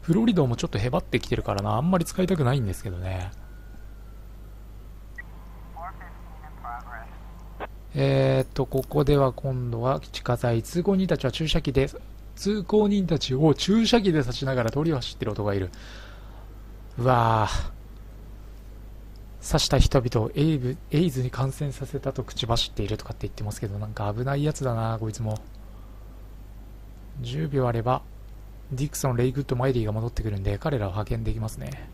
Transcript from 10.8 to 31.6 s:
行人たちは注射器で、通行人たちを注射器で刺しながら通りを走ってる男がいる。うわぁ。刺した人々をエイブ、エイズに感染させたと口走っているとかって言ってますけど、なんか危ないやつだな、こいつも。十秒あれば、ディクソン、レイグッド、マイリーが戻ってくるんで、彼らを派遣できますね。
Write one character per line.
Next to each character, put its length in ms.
行 140
人 100
た 100
ち 60
は 80
注 160
射 140
器 100
で、 180
通 280
行 260
人 180
た 100
ち 180
を 200
注 300
射 160
器 100
で 80
刺 200
し 60
な 80
が 100
ら 60
通 140
り 80
を 60
走 180
っ 20
て 60
る 80
男 160
が 60
い 80
る。 80
う 80
わ 440
ぁ。 240
刺 140
し 100
た 80
人 260
々 220
を 80
エ 80
イ 160
ブ、 180
エ 100
イ 120
ズ 100
に 80
感 220
染 200
さ 140
せ 140
た 140
と 100
口 240
走 240
っ 20
て 80
い 60
る 100
と 80
か 60
っ 40
て 120
言 40
っ 20
て 100
ま 80
す 100
け 60
ど、 100
な 80
ん 80
か 180
危 140
な 100
い 80
や 100
つ 100
だ 100
な、 260
こ 80
い 60
つ 80
も。 180
十 260
秒 200
あ 40
れ 120
ば、 180
デ 140
ィ 40
ク 80
ソ 160
ン、 20
レ 120
イ 40
グ 100
ッ 40
ド、 100
マ 120
イ 60
リ 100
ー 20
が 60
戻 160
っ 40
て 120
く 80
る 80
ん 40
で、 140
彼 220
ら 80
を 20
派 220
遣 120
で 80
き 80
ま 80
す 100
ね。 360